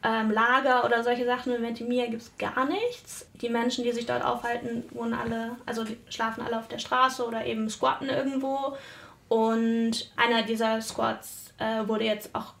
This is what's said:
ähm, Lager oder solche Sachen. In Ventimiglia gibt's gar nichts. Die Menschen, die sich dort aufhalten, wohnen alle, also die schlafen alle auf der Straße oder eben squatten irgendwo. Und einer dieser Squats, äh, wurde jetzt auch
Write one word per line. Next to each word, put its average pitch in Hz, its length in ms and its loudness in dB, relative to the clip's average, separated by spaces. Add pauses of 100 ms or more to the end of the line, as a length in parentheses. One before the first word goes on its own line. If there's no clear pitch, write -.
ähm, 220 260 2
Lager 247 560 4
oder 233 180 4
solche 240 220 2
Sachen. 247 300 0
In 233 80 -2
Ventimiglia 233 480 -2
gibt's 226 260 -8
gar 254 280 0
nichts. 440 640 -4 (140)
Die 233 80 -2
Menschen, 240 340 0
die 240 80 2
sich 233 140 -2
dort 240 180 0
aufhalten, 240 680 -2
wohnen 233 240 -4
alle, 226 400 -4 (100)
also 226 180 -4
die 220 140 -6 (120)
schlafen 226 340 -4
alle 233 160 -2
auf 226 80 -10
der 240 100 -10
Straße 254 480 2
oder 226 180 -4
eben 220 280 -2
squatten - 380 0
irgendwo. 269 680 0 (520)
Und 226 840 2
einer 233 280 4
dieser 220 380 0
Squats, - 760 -6
äh, 220 300 -2
wurde 220 180 0
jetzt 214 300 -2
auch - 240 -8